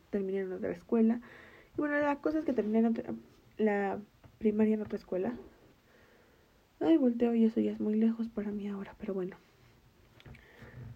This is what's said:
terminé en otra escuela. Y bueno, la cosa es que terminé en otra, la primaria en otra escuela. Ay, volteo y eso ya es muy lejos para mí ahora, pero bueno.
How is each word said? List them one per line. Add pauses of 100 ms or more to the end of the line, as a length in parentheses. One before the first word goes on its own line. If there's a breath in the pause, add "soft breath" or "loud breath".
(100)
terminé
en
otra
escuela. (560 loud breath)
Y
bueno,
la
cosa
es
que
terminé
en
otra, (460)
la (400)
primaria
en
otra
escuela. (1500 soft breath)
Ay,
volteo
y
eso
ya
es
muy
lejos
para
mí
ahora,
pero
bueno. (1600 loud breath)